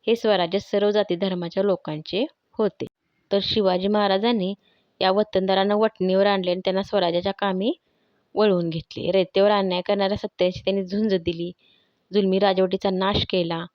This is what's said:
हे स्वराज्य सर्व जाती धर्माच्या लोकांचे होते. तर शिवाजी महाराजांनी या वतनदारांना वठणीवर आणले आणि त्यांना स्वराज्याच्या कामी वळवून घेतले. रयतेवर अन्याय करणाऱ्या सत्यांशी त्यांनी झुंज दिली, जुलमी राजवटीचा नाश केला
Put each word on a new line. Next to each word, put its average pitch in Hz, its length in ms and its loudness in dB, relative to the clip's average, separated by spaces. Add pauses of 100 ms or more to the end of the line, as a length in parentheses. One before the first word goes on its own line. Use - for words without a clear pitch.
हे 220 100 2
स्वराज्य 190 420 0
सर्व 208 320 0
जाती 202 260 0
धर्माच्या 180 460 -4
लोकांचे 180 640 -2 (260)
होते. - 320 -4 (480)
तर 202 100 2
शिवाजी 190 460 0
महाराजांनी 202 680 0 (460)
या 190 100 2
वतनदारांना 196 640 2
वठणीवर 196 520 2
आणले 190 240 0
आणि 180 100 -2
त्यांना 190 220 -2
स्वराज्याच्या 180 500 0
कामी 196 400 -2 (600)
वळवून 180 360 2
घेतले. - 400 -6
रयतेवर 190 400 2
अन्याय 190 300 0
करणाऱ्या 202 360 -2
सत्यांशी 180 440 -4
त्यांनी 190 240 -2
झुंज 202 300 0
दिली, 175 380 -4 (600)
जुलमी 190 240 2
राजवटीचा 190 520 2
नाश 190 400 -2
केला 170 340 -2 (100)